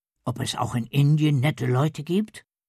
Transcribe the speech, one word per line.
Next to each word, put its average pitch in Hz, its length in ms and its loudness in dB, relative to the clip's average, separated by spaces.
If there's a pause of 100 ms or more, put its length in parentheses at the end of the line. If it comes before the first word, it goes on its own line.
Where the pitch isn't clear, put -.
(240)
»Ob - 160 -4
es 113 160 -4
auch 107 180 -4
in 117 120 -2
Indien 147 520 2
nette 131 280 -2
Leute 143 360 0
gibt?«, 190 420 -2 (240)